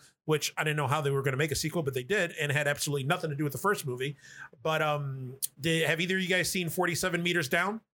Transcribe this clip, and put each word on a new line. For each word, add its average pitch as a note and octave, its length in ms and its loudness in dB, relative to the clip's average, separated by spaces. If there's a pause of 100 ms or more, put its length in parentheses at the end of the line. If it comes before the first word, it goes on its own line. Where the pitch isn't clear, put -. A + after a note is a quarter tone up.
(240)
which D3+ 320 0
I E3+ 80 0
didn't D3+ 140 2
know C#3+ 100 0
how D3+ 140 2
they C#3 80 2
were C#3 120 2
gonna C3 140 0
make D#3 160 0
a - 40 0
sequel, D#3+ 260 -2
but C3 120 -2
they B2+ 80 -2
did, F3 380 0
and D3 100 0
had C#3+ 160 2
absolutely C#3+ 400 0
nothing E3+ 240 0
to C#3 60 -4
do D3+ 80 0
with C#3+ 80 -2
the C#3 60 -8
first G3 280 0
movie. C3 300 -4 (460)
But, D#3 200 2
um, C3+ 520 -2 (260)
did, D#3+ 280 2
have D#3+ 120 0
either F3+ 160 2
of F#3+ 60 2
you F3+ 60 -2
guys F3+ 220 2
seen F3+ 200 -2
Forty-seven F3 520 0
Meters E3+ 260 2
Down? F#3+ 320 0 (160)